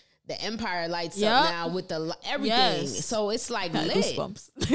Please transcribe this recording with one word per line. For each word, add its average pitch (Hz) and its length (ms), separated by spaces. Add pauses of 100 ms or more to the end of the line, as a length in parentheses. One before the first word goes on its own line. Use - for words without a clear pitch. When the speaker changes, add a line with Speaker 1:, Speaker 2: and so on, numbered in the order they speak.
(260)
Speaker 1:
the - 160
Empire 190 480
lights 170 280
Speaker 2:
Yep. 208 140
Speaker 1:
up 269 200
now 170 180
with 180 180
the 165 120
li-, 160 140 (120)
everything. 233 560
Speaker 2:
Yes. - 240
Speaker 1:
So 214 240
it's 233 200
like 196 220
Speaker 2:
Got 160 160
Speaker 1:
lit. - 100
Speaker 2:
goosebumps. - 520 (260)